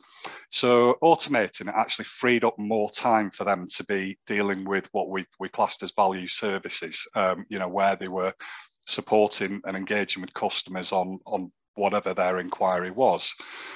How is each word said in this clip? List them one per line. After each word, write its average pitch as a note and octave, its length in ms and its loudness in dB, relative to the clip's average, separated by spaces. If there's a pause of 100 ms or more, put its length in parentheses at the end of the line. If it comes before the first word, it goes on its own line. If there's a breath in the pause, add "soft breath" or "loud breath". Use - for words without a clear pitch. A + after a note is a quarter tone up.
(500 loud breath)
So B2 520 6
automating D3+ 680 2
it - 80 -4
actually A2+ 280 -2
freed B2 380 2
up A#2+ 160 2
more G#2 300 0
time A2 420 2
for - 140 -8
them F#2 300 0
to - 100 -4
be G2 420 -2
dealing G2+ 380 0
with F#2+ 260 -2
what F#2+ 180 -2
we, F#2+ 160 -4 (140)
we F#2+ 80 -6
classed - 340 -2
as F#2+ 140 -8
value F#2+ 320 0
services, F#2+ 880 -4
um, F#2 320 0
you G2+ 100 -8
know, F#2 120 -2
where G2 260 2
they F#2+ 140 -8
were F#2 240 -2 (520 loud breath)
supporting G#2 800 2
and F#2+ 120 -6
engaging G2 440 -2
with F#2 120 -12
customers F#2 580 -4
on, F#2 340 -2
on F#2 280 -4 (220)
whatever G2 380 0
their F#2 260 2
inquiry F2+ 520 -2
was. G2 420 2 (420 loud breath)